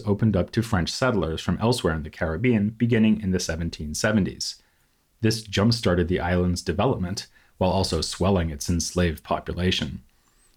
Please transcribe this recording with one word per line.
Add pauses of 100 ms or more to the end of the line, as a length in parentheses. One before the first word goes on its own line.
opened
up
to
French
settlers
from
elsewhere
in
the
Caribbean
beginning
in
the
seventeen
seventies. (580)
This
jump-started
the
island's
development, (300)
while
also
swelling
its
enslaved
population. (560)